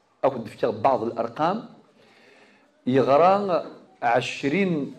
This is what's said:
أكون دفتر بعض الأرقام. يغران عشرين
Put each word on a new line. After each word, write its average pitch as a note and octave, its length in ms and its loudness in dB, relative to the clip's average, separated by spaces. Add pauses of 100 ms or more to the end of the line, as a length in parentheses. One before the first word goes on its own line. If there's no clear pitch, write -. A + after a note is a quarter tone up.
(240)
أكون A#2+ 200 -2
دفتر A2+ 260 -4
بعض A2 320 0
الأرقام. A#2+ 640 -4 (1200)
يغران D#3 800 4 (380)
عشرين C#3 960 -2